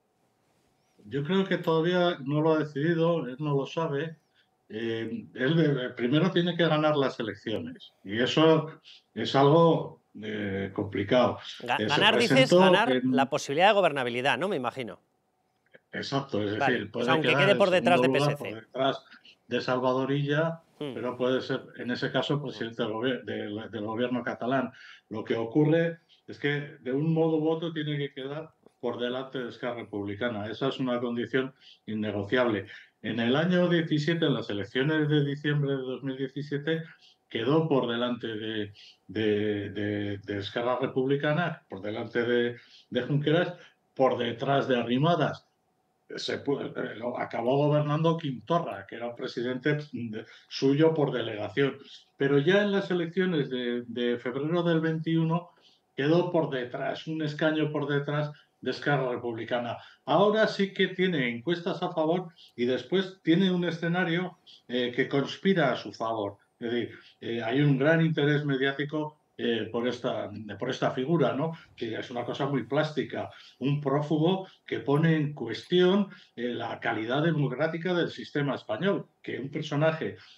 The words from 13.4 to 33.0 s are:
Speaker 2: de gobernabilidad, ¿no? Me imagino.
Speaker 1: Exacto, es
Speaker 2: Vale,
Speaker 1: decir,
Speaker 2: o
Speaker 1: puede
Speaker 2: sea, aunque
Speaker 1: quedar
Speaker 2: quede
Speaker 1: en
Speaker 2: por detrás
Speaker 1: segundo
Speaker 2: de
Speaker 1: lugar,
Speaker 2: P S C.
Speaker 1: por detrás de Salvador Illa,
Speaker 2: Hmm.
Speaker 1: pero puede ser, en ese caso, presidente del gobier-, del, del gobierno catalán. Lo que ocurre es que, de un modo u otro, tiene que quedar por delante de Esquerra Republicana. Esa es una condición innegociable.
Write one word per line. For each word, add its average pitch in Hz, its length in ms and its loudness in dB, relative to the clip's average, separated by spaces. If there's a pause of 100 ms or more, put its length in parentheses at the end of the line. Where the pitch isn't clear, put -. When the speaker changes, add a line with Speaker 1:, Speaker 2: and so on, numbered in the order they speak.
Speaker 2:
de 220 40 6
gobernabilidad, 135 640 2
¿no? 160 100 -2
Me 202 100 -2
imagino. 117 440 -6 (880)
Speaker 1:
Exacto, - 520 -4
es 104 160 -2
Speaker 2:
Vale, 131 160 2
Speaker 1:
decir, 104 140 -4
Speaker 2:
o - 40 -18
Speaker 1:
puede 117 140 -4
Speaker 2:
sea, 160 80 2
aunque 156 140 0
Speaker 1:
quedar 143 160 4
Speaker 2:
quede 196 80 4
Speaker 1:
en 240 60 4
Speaker 2:
por 196 120 4
detrás 175 300 4
Speaker 1:
segundo 135 120 4
Speaker 2:
de 143 140 2
Speaker 1:
lugar, - 100 0
Speaker 2:
P - 80 -12
S 98 60 -6
C. 107 40 -10
Speaker 1:
por 110 120 -14
detrás 131 380 -2 (420)
de 123 160 -2
Salvador 127 500 0
Illa, 147 480 0 (200)
Speaker 2:
Hmm. 139 140 -8
Speaker 1:
pero 120 220 -6
puede 127 240 2
ser, 123 220 -4 (160)
en 120 120 -8
ese 123 220 -4
caso, 139 300 0
presidente 117 400 -6
del 107 100 -2
gobier-, 120 320 -2
del, 107 460 -8
del 107 140 -8
gobierno 120 380 -2
catalán. 120 480 -2 (380)
Lo 104 160 -8
que 117 100 -2
ocurre 151 680 2 (260)
es - 120 -16
que, 147 420 -4
de 127 120 -6
un 160 220 0
modo 160 240 2
u 151 100 0
otro, 165 240 -2
tiene 147 240 -4
que 143 160 -6
quedar 143 380 -10 (300)
por 113 200 -4
delante 127 380 -4
de 120 100 -6
Esquerra 120 280 -8
Republicana. 104 720 -6
Esa 113 220 -4
es 131 100 -4
una 123 220 -2
condición 123 540 -2 (320)
innegociable. 107 800 0 (360)